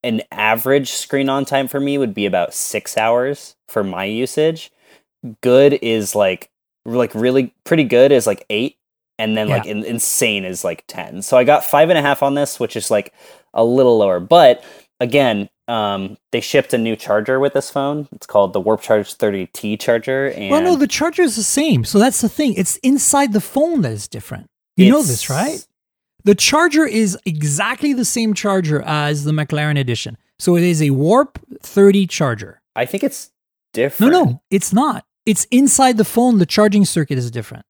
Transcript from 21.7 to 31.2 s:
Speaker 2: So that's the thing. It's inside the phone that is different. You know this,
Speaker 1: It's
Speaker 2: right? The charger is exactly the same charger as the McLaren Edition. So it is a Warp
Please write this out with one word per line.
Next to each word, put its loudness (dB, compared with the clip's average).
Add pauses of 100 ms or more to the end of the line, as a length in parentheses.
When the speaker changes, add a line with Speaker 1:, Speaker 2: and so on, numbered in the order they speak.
Speaker 2:
So 0
that's 2
the -2
thing. -2
It's -4
inside 0
the 2
phone -2
that -2
is -12
different. -16 (260)
You 8
know 4
this, -2
Speaker 1:
It's -10
Speaker 2:
right? -4 (580)
The 6
charger 2
is 0 (100)
exactly -2
the -2
same -2
charger 0
as -2
the -2
McLaren -2
Edition. -4 (220)
So 2
it 2
is 2
a 2
Warp 2 (240)